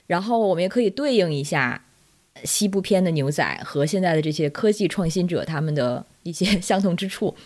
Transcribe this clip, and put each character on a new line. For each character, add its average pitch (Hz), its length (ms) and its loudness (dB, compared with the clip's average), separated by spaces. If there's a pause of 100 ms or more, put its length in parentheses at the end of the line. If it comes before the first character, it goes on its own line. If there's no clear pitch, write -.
然 175 120 0
后 226 200 0
我 190 160 2
们 165 60 -4
也 185 60 0
可 240 120 0
以 220 100 2
对 277 240 -2
应 175 180 4
一 143 100 -2
下 139 380 -2 (600)
西 - 240 0
部 196 140 0
片 190 220 2
的 180 100 2
牛 143 180 0
仔 127 340 0
和 143 220 0
现 185 160 0
在 175 100 2
的 156 80 4
这 156 120 -2
些 151 180 0
科 208 220 0
技 208 160 0
创 170 200 0
新 185 180 0
者， 170 180 -2
他 160 160 -4
们 156 120 -2
的 127 320 0 (200)
一 175 80 -8
些 170 120 -2 (100)
<laughs> 190 60 0
相 190 220 2
同 180 140 2
之 196 100 -4
处。 190 260 -4 (140)